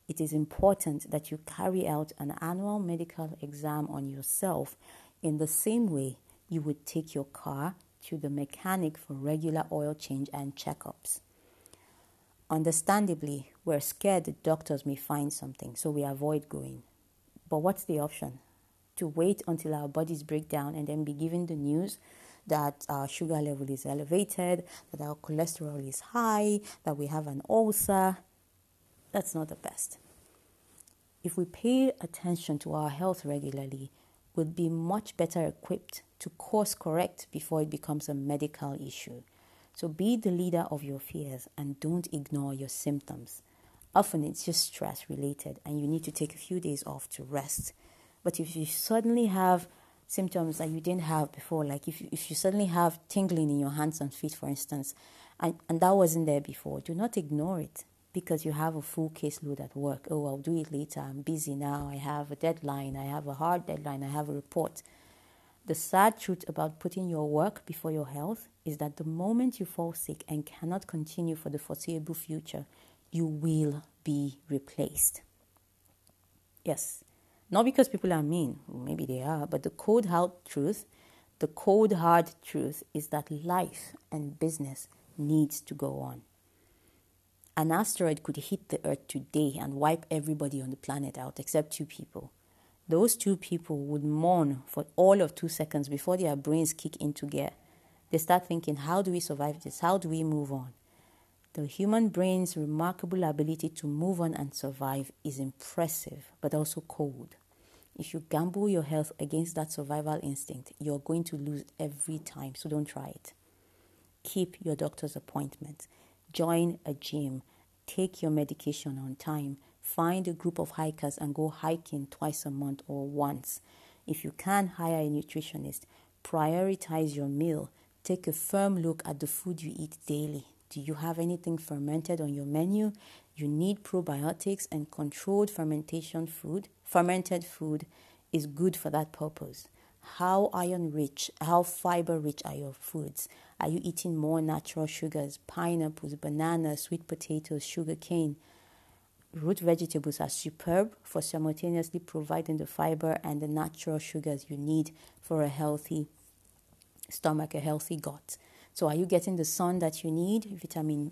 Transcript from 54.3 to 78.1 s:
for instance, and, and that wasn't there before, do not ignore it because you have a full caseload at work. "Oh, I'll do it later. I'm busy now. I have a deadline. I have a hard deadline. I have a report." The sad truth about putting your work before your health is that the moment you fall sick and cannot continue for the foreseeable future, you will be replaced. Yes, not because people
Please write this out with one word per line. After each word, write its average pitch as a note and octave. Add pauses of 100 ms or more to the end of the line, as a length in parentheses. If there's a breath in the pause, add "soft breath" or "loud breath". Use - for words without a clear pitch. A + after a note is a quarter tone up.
for C#3+
instance, C#3 (460 loud breath)
and, E3 (140)
and E3
that F#3
wasn't E3
there D3
before, C#3+
do E3
not A3
ignore D#3
it - (280)
because D#3+
you D#3
have D#3
a D3
full D#3+
caseload D3
at -
work. C#3
"Oh, D3
I'll C#3
do D#3
it D#3
later. D3
I'm C#3
busy D3+
now. C#3+
I C#3
have C#3+
a D3
deadline. C#3+
I C3+
have C#3+
a C#3+
hard E3+
deadline. D3+
I C#3
have D3
a -
report." - (840 soft breath)
The -
sad G#3+
truth F3+
about D#3
putting F#3
your D3+
work D#3
before D#3+
your D3+
health D3 (160)
is D3+
that D3
the D#3+
moment G#3+
you F#3
fall E3+
sick -
and D3+
cannot F3
continue E3
for D#3
the D3
foreseeable D#3+
future, D#3+ (440 soft breath)
you E3
will D3+ (220)
be C#3+ (100)
replaced. - (1400)
Yes, - (480 soft breath)
not G3+
because C4
people F#3+